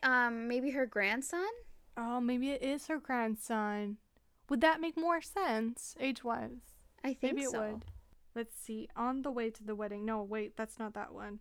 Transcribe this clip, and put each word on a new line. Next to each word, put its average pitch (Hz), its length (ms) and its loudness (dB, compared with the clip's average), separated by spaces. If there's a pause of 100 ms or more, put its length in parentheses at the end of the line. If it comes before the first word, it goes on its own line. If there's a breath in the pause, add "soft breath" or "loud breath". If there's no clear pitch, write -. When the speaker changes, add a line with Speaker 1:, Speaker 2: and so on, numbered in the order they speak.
Speaker 1:
um, 240 400 4
maybe 254 240 2
her 262 160 2
grandson? 233 580 0 (500)
Speaker 2:
Oh, 240 240 0
maybe 247 300 2
it 269 140 -2
is 269 240 -2
her 311 100 0
grandson. 214 1000 0 (520)
Would 240 120 2
that 320 200 8
make 320 160 -2
more 330 240 4
sense, 233 760 0
age-wise? 240 760 -2 (300)
Speaker 1:
I 269 100 0
think 269 220 2
Speaker 2:
Maybe 277 80 0
it 254 80 -2
Speaker 1:
so. 220 100 0 (120)
Speaker 2:
would. 226 120 -8 (480)
Let's 233 240 -6
see. 220 380 -8
On 254 260 0
the 285 80 -2
way 233 220 0
to 220 120 -12
the 214 120 -4
wedding. 208 300 -4
No, 220 180 0
wait, 214 340 -4
that's 220 220 -6
not 214 160 -6
that 208 180 -6
one. 208 280 -10